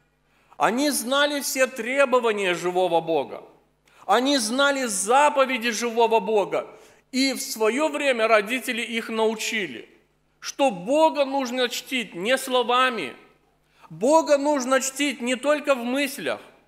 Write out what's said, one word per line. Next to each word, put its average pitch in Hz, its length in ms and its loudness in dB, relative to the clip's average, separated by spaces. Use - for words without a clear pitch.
Они 240 320 2
знали 277 500 0
все 262 280 -2
требования 233 840 0
живого 175 460 0
Бога. 151 460 -4
Они 254 340 2
знали 262 480 0
заповеди 240 840 2
живого 226 480 0
Бога. 190 480 -2
И 262 180 0
в 226 100 -6
своё 233 460 0
время 277 400 0
родители 226 540 0
их 226 260 -6
научили, 220 800 -4
что 269 300 0
Бога 277 520 2
нужно 254 460 -2
чтить 233 440 -6
не 208 240 0
словами, 247 800 0
Бога 285 480 4
нужно 269 440 2
чтить 262 400 -4
не 247 140 -2
только 285 400 0
в 240 80 -8
мыслях, 240 580 -4